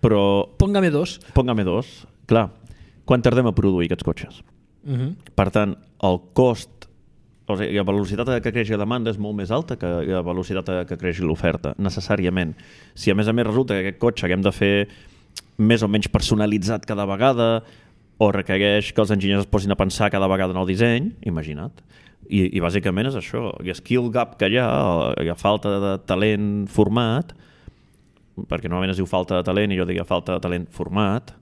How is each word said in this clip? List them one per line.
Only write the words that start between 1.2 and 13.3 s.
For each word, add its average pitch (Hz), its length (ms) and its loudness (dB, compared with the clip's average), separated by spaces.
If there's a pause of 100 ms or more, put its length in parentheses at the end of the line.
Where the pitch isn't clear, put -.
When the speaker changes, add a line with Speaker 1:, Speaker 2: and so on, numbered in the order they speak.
Speaker 1:
Póngame 123 320 2
dos, 87 400 -4 (220)
clar. 107 240 2 (580)
Quan 123 160 4
tardem 123 240 4
a 98 80 0
produir 92 320 2
aquests 85 160 -4
cotxes? - 380 -6 (420)
Speaker 2:
Mhm. 135 300 -4 (200)
Speaker 1:
Per 95 160 2
tant, 104 220 2 (320)
el 92 140 4 (180)
cost, - 480 0 (640)
o 104 80 0
sigui, 92 200 -2
la 101 80 2
velocitat 101 440 0
a 131 160 2
què 117 80 -2
creix 110 180 -2
la 104 120 0
demanda 117 280 -2
és 104 80 -4
molt 104 180 -6
més 98 140 -4
alta 135 300 -2
que - 60 -4 (180)
la 92 160 -2
velocitat 87 480 -4
a 90 160 -2
què 85 160 -8
creix 90 200 -2
l'oferta, 80 580 0
necessàriament. 92 760 -2 (420)
Si - 160 -2
a 98 40 4
més 104 140 2
a 113 40 2